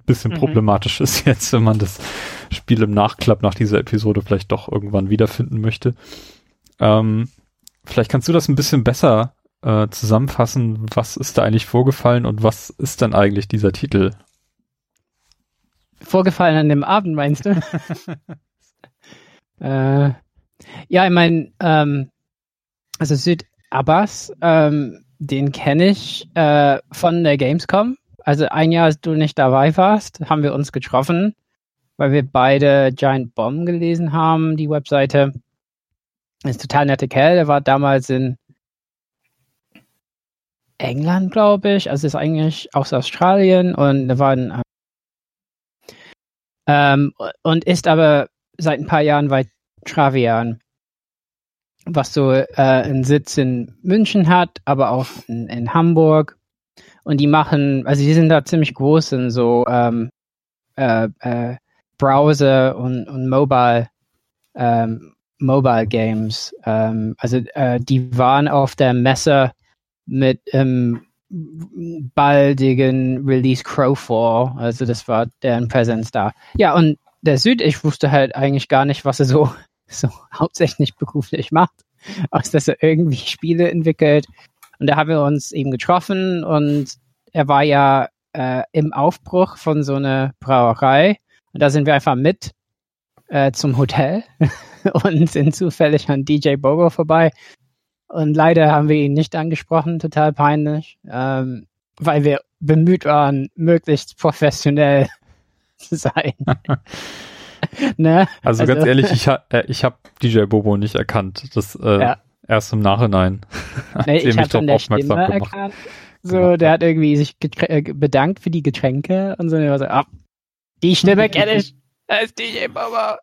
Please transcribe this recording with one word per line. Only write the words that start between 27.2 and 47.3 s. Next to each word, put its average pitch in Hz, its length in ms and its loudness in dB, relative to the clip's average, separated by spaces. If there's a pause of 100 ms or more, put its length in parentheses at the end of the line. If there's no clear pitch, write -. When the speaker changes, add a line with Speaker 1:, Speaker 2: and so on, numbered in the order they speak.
Speaker 2:
der 143 100 2
Gamescom. 175 600 -2 (260)
Also 143 240 0
ein 160 240 0
Jahr, 165 140 2
als 151 160 0
du 160 140 -2
nicht 151 220 -2
dabei 135 380 4
warst, 202 540 0
haben 156 140 0
wir 143 100 -2
uns 143 180 -4
getroffen, 170 640 -2 (600)
weil 139 160 0
wir 143 120 2
beide 139 680 4
Giant 131 420 -2
Bomb 135 300 -4
gelesen 170 480 -2
haben, 160 420 0
die 151 140 -4
Webseite. 139 640 0 (1120)
Ist 127 160 -8
ein 123 80 -14
total 143 160 0
netter 135 240 -2
Kerl, 151 260 2
der 160 140 2
war 143 100 2
damals 139 500 0
in 127 280 -4 (2500)
England, 170 560 -4
glaub 208 320 2
ich, 196 260 0
also 143 160 -2
ist 135 80 -4
eigentlich 156 580 -4
aus 139 200 -2
Australien 185 840 2
und 139 320 2
der 127 120 0
war 139 120 4
in, 127 300 -4 (2000)
ähm, 143 460 2 (320)